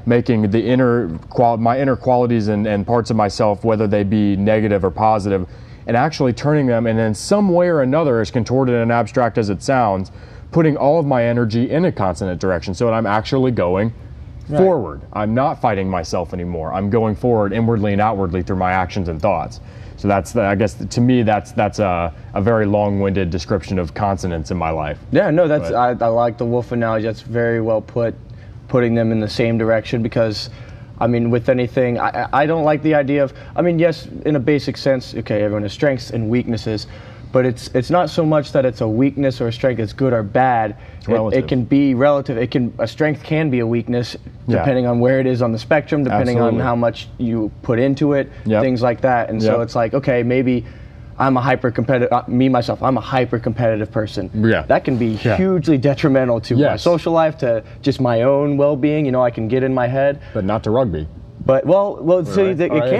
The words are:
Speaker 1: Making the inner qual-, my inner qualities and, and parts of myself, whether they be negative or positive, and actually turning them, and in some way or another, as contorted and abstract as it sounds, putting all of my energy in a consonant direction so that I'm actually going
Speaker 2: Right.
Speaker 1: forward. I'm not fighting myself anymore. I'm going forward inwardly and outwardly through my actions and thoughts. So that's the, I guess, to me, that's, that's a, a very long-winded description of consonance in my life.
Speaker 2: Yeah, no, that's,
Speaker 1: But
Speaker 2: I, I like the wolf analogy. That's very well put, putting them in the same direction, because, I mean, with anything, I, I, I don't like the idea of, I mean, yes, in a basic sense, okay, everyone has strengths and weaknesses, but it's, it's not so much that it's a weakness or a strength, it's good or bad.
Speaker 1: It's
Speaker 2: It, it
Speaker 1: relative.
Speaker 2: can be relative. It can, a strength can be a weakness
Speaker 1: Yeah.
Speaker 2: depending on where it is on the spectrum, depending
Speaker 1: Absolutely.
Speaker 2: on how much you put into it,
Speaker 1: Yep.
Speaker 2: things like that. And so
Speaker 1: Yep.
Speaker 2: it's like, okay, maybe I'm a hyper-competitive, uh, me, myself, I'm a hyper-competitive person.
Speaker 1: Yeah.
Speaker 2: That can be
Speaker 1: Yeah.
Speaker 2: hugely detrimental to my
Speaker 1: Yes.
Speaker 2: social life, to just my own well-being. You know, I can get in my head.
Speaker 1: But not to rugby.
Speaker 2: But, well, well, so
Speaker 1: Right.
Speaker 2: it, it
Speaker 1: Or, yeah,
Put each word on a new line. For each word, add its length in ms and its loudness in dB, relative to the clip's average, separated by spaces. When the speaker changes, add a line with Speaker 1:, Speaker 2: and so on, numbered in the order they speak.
Speaker 1:
Making 460 2
the 120 2
inner 460 2
qual-, 280 2
my 220 2
inner 160 2
qualities 540 2
and, 180 0
and 180 0
parts 240 0
of 80 0
myself, 460 2
whether 240 2
they 160 2
be 320 2
negative 500 2
or 60 2
positive, 560 0
and 100 2
actually 360 0
turning 340 0
them, 180 2
and 140 0
in 160 2
some 340 0
way 200 4
or 120 2
another, 400 2
as 80 -2
contorted 460 0
and 160 2
abstract 460 0
as 120 0
it 140 -4
sounds, 480 0
putting 260 2
all 220 2
of 80 0
my 180 2
energy 460 0
in 140 2
a 60 2
consonant 480 -2
direction 360 -2
so 100 0
that 80 2
I'm 140 0
actually 440 0
going 400 0
Speaker 2:
Right. 80 -2
Speaker 1:
forward. 440 2
I'm 200 -2
not 280 0
fighting 280 0
myself 440 -4
anymore. 400 -6
I'm 160 -2
going 260 2
forward 380 2
inwardly 400 0
and 80 2
outwardly 420 0
through 140 -4
my 160 0
actions 340 -2
and 140 -6
thoughts. 400 -2
So 140 -4
that's 240 2
the, 100 0
I 120 2
guess, 180 0
to 280 -4
me, 220 4
that's, 300 0
that's 260 -2
a, 340 0
a 80 -2
very 240 2
long-winded 640 0
description 500 -4
of 140 -6
consonance 580 -4
in 60 -4
my 120 -2
life. 300 -6
Speaker 2:
Yeah, 200 2
no, 160 2
that's, 240 0
Speaker 1:
But 320 0
Speaker 2:
I, 20 2
I 40 2
like 280 0
the 80 -4
wolf 280 -2
analogy. 320 -2
That's 160 -6
very 400 -2
well 180 0
put, 340 -4
putting 280 2
them 180 2
in 80 0
the 80 -2
same 280 0
direction, 460 0
because, 460 -2
I 80 2
mean, 240 2
with 160 0
anything, 500 0
I, 260 -2
I, 40 -6
I 20 2
don't 200 0
like 180 0
the 120 2
idea 280 2
of, 100 -4
I 60 0
mean, 180 2
yes, 280 0
in 100 2
a 60 2
basic 340 0
sense, 400 -2
okay, 260 -2
everyone 220 -2
has 80 -6
strengths 400 -2
and 180 -2
weaknesses, 560 -2
but 160 4
it's, 260 -6
it's 160 0
not 220 2
so 120 0
much 280 2
that 120 2
it's 180 0
a 60 0
weakness 540 0
or 60 -2
a 40 -2
strength, 280 -2
it's 120 -4
good 220 0
or 80 2
bad. 540 0
Speaker 1:
It's 80 -14
Speaker 2:
It, 40 0
it 40 2
Speaker 1:
relative. 320 0
Speaker 2:
can 160 0
be 320 2
relative. 420 2
It 140 -2
can, 260 0
a 100 -2
strength 360 -2
can 260 0
be 80 0
a 80 0
weakness 500 -2
Speaker 1:
Yeah. 120 2
Speaker 2:
depending 260 2
on 140 0
where 200 4
it 60 0
is 160 2
on 100 0
the 60 -2
spectrum, 460 0
depending 340 2
Speaker 1:
Absolutely. 240 2
Speaker 2:
on 60 -2
how 80 0
much 320 -2
you 320 -2
put 160 0
into 340 2
it, 160 0
Speaker 1:
Yep. 160 4
Speaker 2:
things 220 0
like 180 0
that. 300 2
And 100 -2
so 160 4
Speaker 1:
Yep. 60 2
Speaker 2:
it's 120 -6
like, 200 0
okay, 260 0
maybe 420 2
I'm 180 2
a 60 2
hyper-competitive, 720 0
uh, 140 2
me, 220 2
myself, 340 0
I'm 140 0
a 40 -4
hyper-competitive 880 -2
person. 440 -6
Speaker 1:
Yeah. 320 4
Speaker 2:
That 160 2
can 140 0
be 260 0
Speaker 1:
Yeah. 140 2
Speaker 2:
hugely 420 2
detrimental 600 2
to 140 -2
my 60 4
Speaker 1:
Yes. 220 2
Speaker 2:
social 300 2
life, 260 2
to 240 0
just 180 0
my 220 2
own 360 2
well-being. 500 2
You 40 0
know, 120 2
I 80 2
can 160 -4
get 160 2
in 100 0
my 140 0
head. 320 0
Speaker 1:
But 100 -2
not 200 0
to 40 -2
rugby. 380 0
Speaker 2:
But, 220 2
well, 340 2
well, 260 2
so 180 0
Speaker 1:
Right. 80 2
Speaker 2:
it, 100 -2
it 100 0
Speaker 1:
Or, 60 0
yeah, 40 2